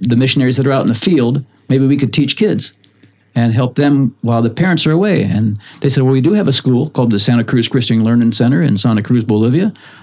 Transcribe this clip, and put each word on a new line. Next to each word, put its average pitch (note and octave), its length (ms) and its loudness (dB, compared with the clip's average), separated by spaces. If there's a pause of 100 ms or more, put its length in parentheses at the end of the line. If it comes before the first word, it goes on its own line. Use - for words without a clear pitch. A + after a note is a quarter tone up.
the A#2+ 160 0
missionaries B2+ 400 0
that C3 100 0
are C#3 60 0
out C3+ 100 0
in - 60 -2
the A#2 60 0
field, C3+ 500 0 (240)
maybe C3 180 2
we C#3 120 2
could C3 140 -2
teach - 240 0
kids - 360 -2 (600)
and A#2 200 0
help B2 220 0
them C#3+ 460 2
while A#2 200 0
the A#2 80 0
parents F3 360 0
are D#3+ 40 0
away." F3 320 0
And G#2 340 -2 (260)
they - 60 0
said, C#3 140 0
"Well, C3 100 2
we C3+ 80 2
do D3+ 120 2
have G#3 160 0
a C3+ 40 0
school B2+ 380 -2
called A#2+ 220 0
the G2+ 80 0
Santa A#2 240 0
Cruz A#2 240 -2
Christian A#2 340 0
Learning A#2 300 2
Center B2 280 0
in C#3 160 0
Santa G#2+ 280 0
Cruz, B2 180 0
Bolivia, A#2+ 500 0 (300)